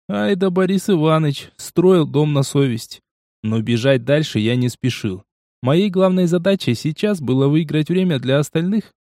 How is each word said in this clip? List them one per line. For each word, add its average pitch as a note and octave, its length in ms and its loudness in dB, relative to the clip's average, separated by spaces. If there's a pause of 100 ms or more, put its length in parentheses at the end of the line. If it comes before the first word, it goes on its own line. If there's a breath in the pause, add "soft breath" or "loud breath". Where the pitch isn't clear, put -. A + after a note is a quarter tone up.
Ай G#3 260 -2
да F#3+ 140 0
Борис F#3 400 0
Иваныч, D#3+ 680 0
строил F3 500 2
дом D3 260 0
на C#3 80 2
совесть. C3+ 600 -2 (420)
Но A2 180 -2
бежать A#2+ 420 0
дальше C#3+ 360 0
я A2+ 160 0
не B2 140 0
спешил. G#2+ 540 -6 (380)
Моей E3+ 280 2
главной F#3 380 2
задачей F3 480 0
сейчас F3+ 440 -4
было C3 280 0
выиграть D3+ 420 0
время F3+ 300 0
для B2+ 180 0
остальных, F3 560 -4 (180)